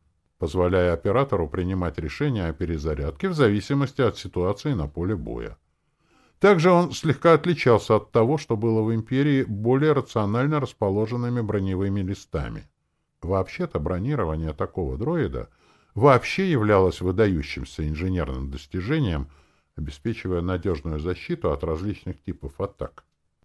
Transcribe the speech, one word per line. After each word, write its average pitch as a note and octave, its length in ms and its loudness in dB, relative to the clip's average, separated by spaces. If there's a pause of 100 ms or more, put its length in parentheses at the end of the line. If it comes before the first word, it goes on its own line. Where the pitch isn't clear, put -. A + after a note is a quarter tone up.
(380)
позволяя F2+ 540 2
оператору G2+ 560 0
принимать F2+ 500 -2
решения G2 480 -2
о D#2+ 60 -2
перезарядке D#2 760 -4
в F3+ 60 -2
зависимости C3+ 680 2
от A2 160 0
ситуации F#2+ 560 -2
на D2 140 -4
поле F2+ 280 -4
боя. A1+ 400 -10 (840)
Также F#3 320 6
он F3 220 4
слегка D#3+ 400 4
отличался C#3+ 640 4
от - 160 -2
того, B2 240 4
что A#2 200 -4
было A2 260 0
в A2+ 120 0
Империи C3+ 500 2
более B2 480 2
рационально B2+ 680 0
расположенными A#2+ 800 -2
броневыми G2 600 0
листами. C#2 640 -6 (580)
Вообще-то F#2+ 580 -2
бронирование E2+ 720 -2
такого D2 460 -6
дроида G#2+ 500 -4 (460)
вообще C#3 560 4
являлось G#2 500 4
выдающимся F2+ 880 -2
инженерным D2+ 640 -4
достижением, F2+ 800 -4 (460)
обеспечивая E2+ 680 -4
надежную E2+ 580 -4
защиту F2+ 520 -4
от D2 120 -4
различных F2 580 -6
типов - 380 -12
атак. - 440 -10 (400)